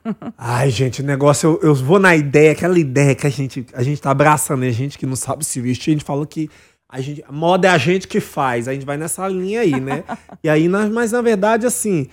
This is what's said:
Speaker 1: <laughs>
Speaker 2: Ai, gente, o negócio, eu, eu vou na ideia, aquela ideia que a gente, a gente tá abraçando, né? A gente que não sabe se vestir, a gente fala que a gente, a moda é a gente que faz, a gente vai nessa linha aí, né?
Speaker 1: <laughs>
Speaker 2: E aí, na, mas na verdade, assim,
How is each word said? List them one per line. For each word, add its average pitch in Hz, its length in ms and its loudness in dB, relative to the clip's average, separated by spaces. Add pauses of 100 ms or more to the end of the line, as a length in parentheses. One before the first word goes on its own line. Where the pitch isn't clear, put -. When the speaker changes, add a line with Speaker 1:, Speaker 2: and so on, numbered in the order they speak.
Speaker 1:
<laughs> 226 340 -8
Speaker 2:
Ai, 123 320 0
gente, 127 320 -2
o - 20 -6
negócio, 143 580 2
eu, 160 60 4
eu 147 60 6
vou 139 240 2
na 185 180 6
ideia, 147 360 4
aquela 175 260 0
ideia 139 360 2
que - 120 -2
a 143 40 2
gente, 127 440 -8
a 131 80 -4
gente 143 180 -2
tá 139 100 -2
abraçando, 143 500 2
né? 127 80 0
A 123 40 0
gente 135 240 -4
que - 80 -8
não 131 120 -4
sabe 139 280 -8
se - 160 -8
vestir, 123 300 -2
a 151 40 2
gente 147 100 -2
fala 147 220 -4
que 156 220 -8 (440)
a 131 80 -10
gente, 147 280 -10
a - 20 -20
moda 175 380 2
é - 20 6
a 175 80 4
gente 180 300 0
que 214 100 -4
faz, 123 480 -4
a 131 80 -6
gente 135 100 -8
vai 143 120 -6
nessa 170 320 -6
linha 196 320 -4
aí, 151 200 0
né? 139 220 -6 (200)
Speaker 1:
<laughs> - 200 -18
Speaker 2:
E 143 60 0
aí, 156 180 2
na, 202 220 0
mas 226 240 -2
na 247 100 0
verdade, 220 420 2
assim, 190 480 -2